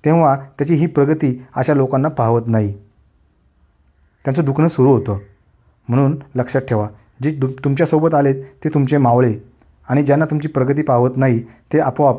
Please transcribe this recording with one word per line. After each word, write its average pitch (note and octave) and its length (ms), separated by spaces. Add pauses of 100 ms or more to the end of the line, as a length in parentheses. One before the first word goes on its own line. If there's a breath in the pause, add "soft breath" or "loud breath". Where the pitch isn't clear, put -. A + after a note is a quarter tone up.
तेव्हा D3+ 300
त्याची C#3+ 380
ही D#3 120
प्रगती C#3+ 600 (100)
अशा C3 180
लोकांना C3+ 340
पाहवत A#2 400
नाही, A2 260 (1500)
त्यांचं C#3+ 220
दुखणं C#3+ 220
सुरू D#3+ 260
होतं. G#2+ 240 (720)
म्हणून C#3 300 (180)
लक्षात B2 260
ठेवा, G#2 260 (360 soft breath)
जे D3+ 80
दु-, C3 320
तुमच्यासोबत D#3 500
आलेत C#3 300 (200 loud breath)
ते D#3 60
तुमचे D3 280
मावळे A#2+ 420 (500)
आणि C#3 140
ज्यांना C#3+ 220
तुमची D3+ 220
प्रगती C3+ 340
पाहवत B2 340
नाही C3 260
ते - 380
आपोआप C#3 400